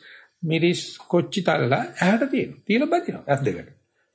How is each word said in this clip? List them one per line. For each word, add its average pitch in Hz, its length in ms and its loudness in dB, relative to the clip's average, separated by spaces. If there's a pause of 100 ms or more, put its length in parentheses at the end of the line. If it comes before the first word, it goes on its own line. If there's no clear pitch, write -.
(400)
මිරිස් 165 440 0 (220)
කොච්චි 131 360 0
තල්ලා 151 500 2
ඇහැට 226 380 2
තියෙනවා. - 340 -4
තියලා 277 280 0
බදිනවා - 340 -2
ඇස් 139 180 0
දෙකට. - 300 -4 (420)